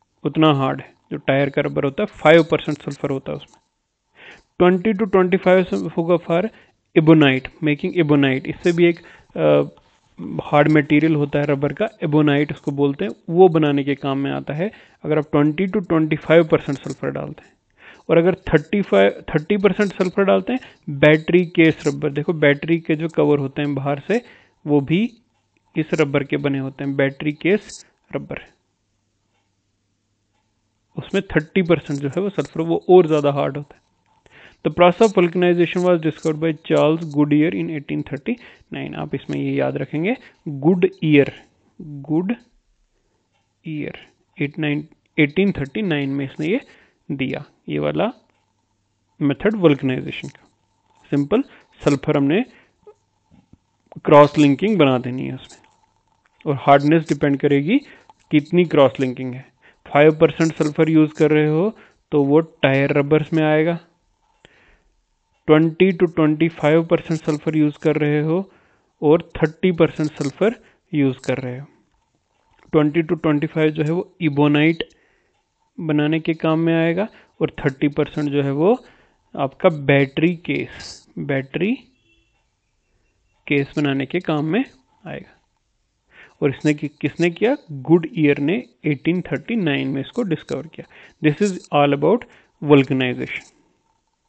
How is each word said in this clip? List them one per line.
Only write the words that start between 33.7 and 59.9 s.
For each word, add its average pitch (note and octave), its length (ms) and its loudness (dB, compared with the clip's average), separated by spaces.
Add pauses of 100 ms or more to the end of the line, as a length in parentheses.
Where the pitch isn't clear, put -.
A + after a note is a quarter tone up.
है। - 80 -20 (840)
The D3+ 100 -4
process F3 300 4
of G3+ 80 -2
vulcanization F3 720 2
was F3+ 160 4
discovered D#3 400 -4
by E3 80 -2 (160)
Charles D#3 340 2 (140)
Goodyear D3 380 2
in E3+ 180 -6
eighteen D3+ 320 -8
thirty-nine। - 920 -10
आप D#3 200 -8
इसमें C#3+ 240 -8
ये C#3 120 -4
याद C3+ 260 -2
रखेंगे, E3+ 380 -6 (320)
Goodyear, D3+ 840 2 (800)
Goodyear, - 1800 -12 (420)
एट D3 220 -6
नाइन, D3+ 280 -2 (320)
एटीन F3+ 320 2
थर्टी C#3 300 -6
नाइन D3 280 -2
में C#3 160 -4
इसने D3+ 220 -8
ये A#3 140 -2 (500)
दिया, C#3 320 -6 (260)
ये D3 100 -4
वाला D3+ 320 -2 (1120)
method D3+ 340 -2
vulcanization C#3 720 -2
का। - 200 -20 (640)
Simple C#3+ 300 0 (440)
sulfur D3 320 0
हमने D3+ 280 0 (1600)
क्रॉस D3 320 6
लिंकिंग D3+ 400 2
बना C3+ 200 2
देनी B2+ 300 -6
है C3+ 80 -8
उसमें, - 260 -20 (840)
और C#3+ 160 -4
hardness D3 480 4
depend C#3+ 300 0
करेगी C#3+ 400 2 (520)
कितनी D#3+ 340 2
क्रॉस D3 340 2
लिंकिंग B2+ 340 -6
है। C3 180 -18 (360)
Five D3+ 320 4